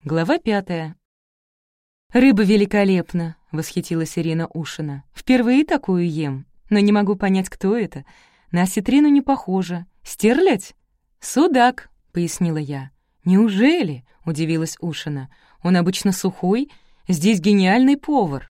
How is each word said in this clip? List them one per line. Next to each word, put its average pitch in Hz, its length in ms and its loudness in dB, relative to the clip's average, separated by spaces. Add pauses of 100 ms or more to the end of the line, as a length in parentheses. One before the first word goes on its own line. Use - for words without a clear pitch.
Глава 165 280 -2
пятая. 185 580 -6 (1160)
«Рыба 247 300 4
великолепна!» — 190 920 0 (160)
восхитилась 160 680 -6
Ирина 165 300 -4
Ушина. 147 560 -10 (100)
«Впервые 254 520 2
такую 185 440 -2
ем, 147 360 -6 (240)
но 208 100 2
не 202 140 4
могу 202 240 0
понять, 190 320 -2
кто 196 260 -4
это. 180 300 -8 (440)
На 175 120 0
осетрину 254 480 2
не 285 120 4
похоже. 185 640 -4 (180)
Стерлядь?» 262 720 2 (440)
«Судак», — 254 680 2 (240)
пояснила 170 440 -2
я. 139 340 -8 (340)
«Неужели?» — 202 800 2 (200)
удивилась 160 540 -4
Ушина. 147 500 -8 (320)
«Он 180 140 2
обычно 185 380 0
сухой, 190 580 -2 (380)
здесь 185 320 2
гениальный 208 560 4
повар. 214 520 -4